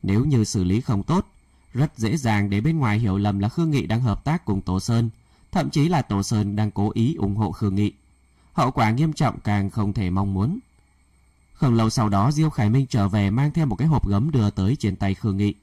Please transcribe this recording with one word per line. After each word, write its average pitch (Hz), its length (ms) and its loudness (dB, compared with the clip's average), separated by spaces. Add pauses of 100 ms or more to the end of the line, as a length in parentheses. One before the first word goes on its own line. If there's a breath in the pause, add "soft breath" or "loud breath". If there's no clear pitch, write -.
Nếu 104 220 2
như 135 200 2
xử 101 200 -2
lý 92 160 2
không 104 220 -2
tốt, 175 240 -2 (460 soft breath)
rất 120 260 -2
dễ 113 180 -2
dàng 107 340 0
để 98 100 0
bên 160 180 0
ngoài 110 200 0
hiểu 101 200 0
lầm 101 200 0
là 101 100 0
Khương 165 220 -2
Nghị 143 160 0
đang 117 140 0
hợp 113 240 -2
tác 160 200 -2
cùng 98 160 -2
Tổ 92 200 -2
Sơn, 117 300 0 (420 soft breath)
thậm 143 180 -2
chí 147 180 2
là 165 140 2
Tổ 101 200 -2
Sơn 104 340 -2
đang 107 140 -2
cố 101 240 -2
ý 117 200 0
ủng 101 220 -4
hộ 104 160 -2
Khương 98 220 -2
Nghị. 104 180 0 (600 soft breath)
Hậu 127 180 0
quả 117 200 2
nghiêm 151 220 0
trọng 143 280 -2
càng 101 300 -2
không 104 220 -2
thể 95 180 -2
mong 98 240 -2
muốn. 123 240 0 (920)
Không - 220 2
lâu 113 160 4
sau 110 180 0
đó, 101 240 2
Diêu 156 180 2
Khải 107 200 0
Minh 131 160 2
trở 101 220 0
về 101 220 2
mang 135 200 0
theo 156 160 0
một 113 100 -2
cái 147 120 0
hộp 139 200 2
gấm 104 220 0
đưa 113 200 2
tới 98 260 0
trên 95 200 -2
tay 98 180 -2
Khương 98 220 -4
Nghị. 101 260 0